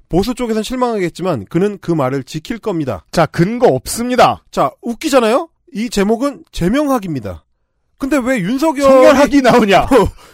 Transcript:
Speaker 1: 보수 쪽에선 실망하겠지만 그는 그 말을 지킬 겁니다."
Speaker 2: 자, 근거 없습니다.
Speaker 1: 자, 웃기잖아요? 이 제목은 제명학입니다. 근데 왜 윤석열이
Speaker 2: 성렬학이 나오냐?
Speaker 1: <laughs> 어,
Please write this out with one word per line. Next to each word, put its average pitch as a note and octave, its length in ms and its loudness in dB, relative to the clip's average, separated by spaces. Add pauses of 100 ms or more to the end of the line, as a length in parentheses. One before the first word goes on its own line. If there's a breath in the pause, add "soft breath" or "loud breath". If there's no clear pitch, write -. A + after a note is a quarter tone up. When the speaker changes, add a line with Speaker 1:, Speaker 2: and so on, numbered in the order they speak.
Speaker 1:
보수 G3 240 0
쪽에선 A3 300 -4
실망하겠지만 F#3 840 -4
그는 G3 300 -2
그 - 120 -6
말을 C#3 320 -2
지킬 F#3 340 -10
겁니다." D3+ 540 -6
Speaker 2:
자, E3 160 2
근거 A3+ 400 0
없습니다. G#3 800 0
Speaker 1:
자, D3+ 220 -2 (100)
웃기잖아요? B3+ 680 0 (240)
이 A3 180 -6
제목은 A3 600 -2
제명학입니다. F#3 920 -2 (560)
근데 C#4 240 -2
왜 C4 180 -2
윤석열이 C4+ 420 -2
Speaker 2:
성렬학이 C4+ 580 6
나오냐? A3+ 400 4
Speaker 1:
<laughs> B2 40 -2
어, - 20 -4 (460 soft breath)